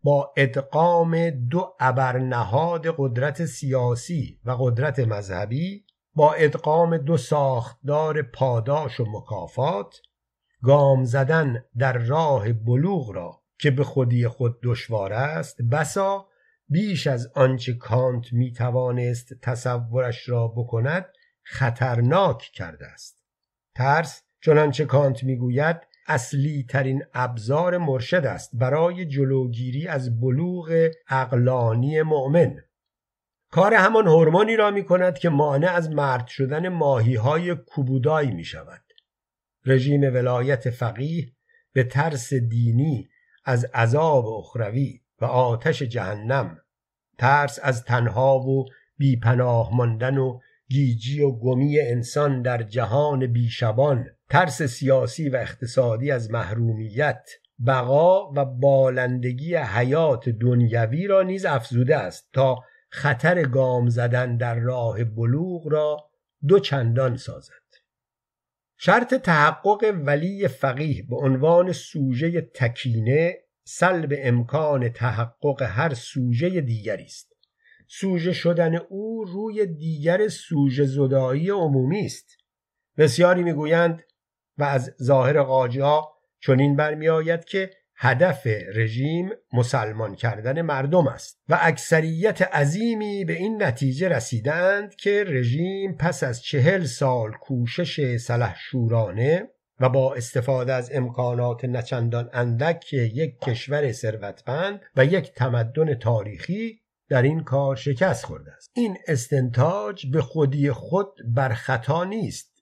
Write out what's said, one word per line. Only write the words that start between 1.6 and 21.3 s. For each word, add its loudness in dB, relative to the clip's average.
ابرنهاد 0
قدرت -2
سیاسی -2
و -2
قدرت 0
مذهبی، -4
با 4
ادغام 2
دو 0
ساختار -2
پاداش -2
و -2
مکافات، -6
گام 6
زدن 0
در 0
راه 0
بلوغ 0
را -12
که 2
به 0
خودی 0
خود -4
دشوار -4
است، -6
بسا -2
بیش -2
از -2
آنچه 2
کانت -2
می‌توانست -2
تصورش -4
را 2
بکند، -2